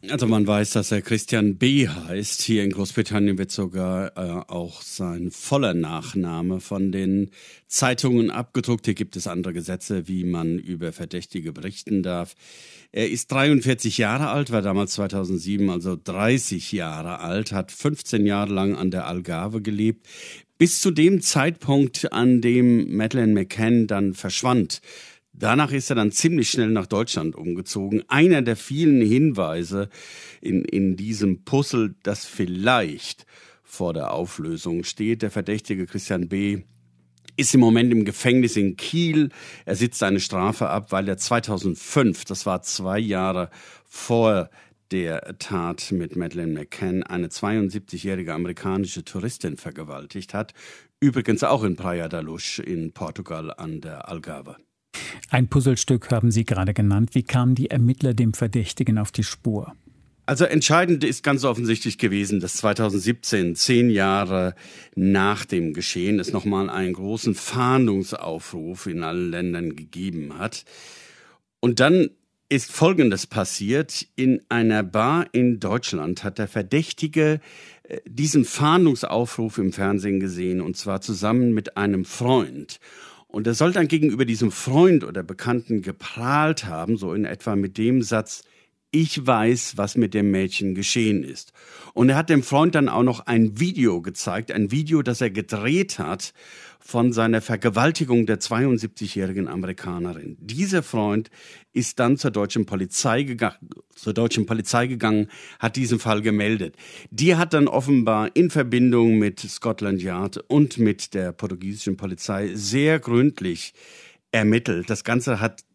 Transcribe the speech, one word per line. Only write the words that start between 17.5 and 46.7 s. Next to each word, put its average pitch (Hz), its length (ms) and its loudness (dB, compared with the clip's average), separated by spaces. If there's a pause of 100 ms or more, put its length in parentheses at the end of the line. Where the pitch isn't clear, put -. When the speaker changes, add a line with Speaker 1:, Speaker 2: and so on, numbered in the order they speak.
Speaker 1:
hat 95 200 -4
fünfzehn 120 520 -2
Jahre 101 280 0
lang 98 240 0
an 90 160 -2
der 87 160 -6
Algarve 90 540 -6
gelebt. 107 440 -2 (520)
Bis - 220 4
zu 190 120 2
dem 175 300 4
Zeitpunkt, 143 920 0
an 123 280 4
dem 120 560 4
Madeleine 110 360 2
McCann 110 560 2
dann 101 260 0
verschwand. 110 680 0 (520)
Danach 123 380 2
ist 135 180 -4
er 139 60 2
dann 110 160 4
ziemlich 165 400 2
schnell 113 200 2
nach 104 180 0
Deutschland 92 480 -2
umgezogen. 95 720 -4
Einer 151 340 6
der 117 140 0
vielen 143 440 2
Hinweise 98 880 2 (520)
in, - 240 0
in 95 320 0
diesem 101 480 -2
Puzzle, 123 580 0
das 101 240 -6
vielleicht 92 1000 -2 (380)
vor 87 320 -6
der 65 180 -4
Auflösung 85 720 -6
steht. 110 400 -4
Der 107 80 -2
Verdächtige 98 560 -4
Christian 90 420 -4
B. 98 340 -2 (760)
ist - 180 0
im 131 60 10
Moment 117 320 6
im 113 120 4
Gefängnis 120 520 2
in 98 200 0
Kiel. 156 520 2 (360)
Er 95 120 -4
sitzt 113 240 0
seine 98 180 2
Strafe 95 520 -2
ab, 104 200 -4
weil 98 160 0
er 95 120 -4
zweitausendfünf, 101 1080 0
das - 200 -8
war 92 180 -2
zwei 95 360 -4
Jahre 95 520 -2 (340)
vor 110 680 0 (400)
der 85 480 -6
Tat 85 540 -6
mit 87 240 -4
Madeleine 82 380 -6
McCann, 90 500 -6